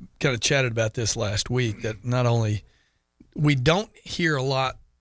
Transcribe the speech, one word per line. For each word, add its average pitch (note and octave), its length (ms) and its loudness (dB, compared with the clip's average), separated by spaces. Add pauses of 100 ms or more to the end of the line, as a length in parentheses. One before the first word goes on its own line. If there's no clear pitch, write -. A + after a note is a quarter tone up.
(180)
kinda B2+ 200 0
chatted C3 340 0
about A2 220 -2
this A2+ 220 -2
last G#2 340 -4
week, A#2+ 320 -2
that G#2+ 220 -6
not B2 220 0
only A2+ 380 0 (680)
we D3 200 4
don't D#3+ 420 2
hear D#3+ 400 -2
a B2+ 60 -2
lot C3 360 -2 (220)